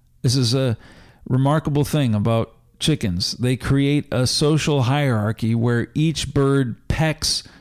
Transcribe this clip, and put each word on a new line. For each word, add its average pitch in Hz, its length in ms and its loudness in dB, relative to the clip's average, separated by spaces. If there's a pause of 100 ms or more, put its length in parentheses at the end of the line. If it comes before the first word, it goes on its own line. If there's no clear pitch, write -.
(200)
This 127 160 0
is 123 180 0
a 131 220 0 (500)
remarkable 143 580 0
thing 135 300 0
about 113 400 0 (240)
chickens. 95 540 -2
They 123 260 -2
create 139 520 0
a 123 160 0
social 147 580 0
hierarchy 113 720 0
where 117 380 0
each 151 400 -2
bird 139 560 0
pecks - 540 -2 (180)